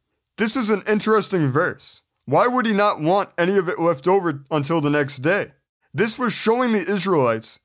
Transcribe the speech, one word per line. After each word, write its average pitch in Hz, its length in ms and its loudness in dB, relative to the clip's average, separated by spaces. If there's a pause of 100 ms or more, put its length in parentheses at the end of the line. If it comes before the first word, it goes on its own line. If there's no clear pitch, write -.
(380)
This 226 200 -2
is 220 120 0
an 208 160 0
interesting 202 640 0
verse. 147 520 -4 (240)
Why 170 220 2
would 247 180 0
he 226 80 0
not 202 260 2
want 180 300 0 (100)
any 185 180 2
of 175 120 0
it 180 100 -6
left 165 280 0
over 175 440 0
until 156 300 0
the 143 100 0
next 143 280 -2
day? 165 340 -2 (380)
This 214 280 -2
was 240 120 0
showing 233 400 0
the 202 160 0
Israelites 160 760 0